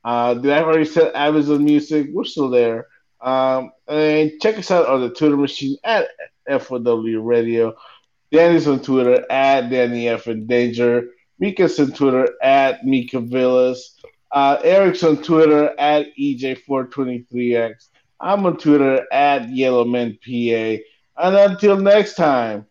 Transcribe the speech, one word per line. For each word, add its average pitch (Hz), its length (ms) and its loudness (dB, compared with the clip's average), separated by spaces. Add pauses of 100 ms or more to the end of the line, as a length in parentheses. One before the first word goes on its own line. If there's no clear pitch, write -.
Uh, 120 300 -2
did 131 180 -2
I 156 120 2
already 160 220 2
say 160 280 2
Amazon 147 500 0
Music? 147 480 0
We're 170 140 -6
still 139 240 -4
there. 120 380 0 (340)
Um, 131 500 -2 (160)
and 151 540 0
check 220 160 0
us 185 120 -14
out 170 180 2
on 131 120 0
the 123 120 -4
Twitter 151 260 0
machine 139 480 -4
at 214 240 -2 (360)
F 131 280 -4
O 123 60 -6
W 113 420 -2
Radio. 117 540 0 (560)
Danny's 165 360 4
on 139 140 0
Twitter 127 500 2
at 135 380 0
Danny 120 400 -2
F 113 180 -4
in 110 180 -8
Danger. 120 680 0 (260)
Mika's 190 420 -2
on 139 120 0
Twitter 131 360 0 (140)
at 135 440 2
Mika 131 340 -2
Villas. 127 800 -2 (320)
Uh, 139 320 2
Eric's 185 400 2
on 151 180 2
Twitter 151 580 4
at 147 360 0
E 139 200 -4
J 127 200 -6
four 131 300 -4
twenty-three 123 680 -4
X. 113 340 -4 (300)
I'm 196 260 -2
on 170 120 0
Twitter 135 540 2
at 139 380 0
Yellowman 123 720 0
P 120 340 -2
A. 110 280 -4 (340)
And 185 180 0
until 202 420 4
next 202 380 2
time 117 560 -2